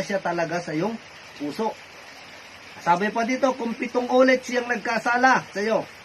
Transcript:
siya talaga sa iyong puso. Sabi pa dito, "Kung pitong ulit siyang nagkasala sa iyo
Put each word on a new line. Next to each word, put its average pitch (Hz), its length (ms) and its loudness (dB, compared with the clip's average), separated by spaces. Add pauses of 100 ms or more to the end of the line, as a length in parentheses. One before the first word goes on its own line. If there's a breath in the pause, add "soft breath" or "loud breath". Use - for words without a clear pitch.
siya 196 160 -2
talaga 170 400 -2
sa 156 160 -6
iyong 202 160 -2 (480)
puso. 220 320 -4 (1120)
Sabi 175 240 2
pa 226 160 -2
dito, 262 320 2
"Kung 233 160 -4
pitong 247 400 -4
ulit 262 320 6
siyang 240 240 -2
nagkasala 240 720 2
sa - 180 -10
iyo 208 240 0 (220)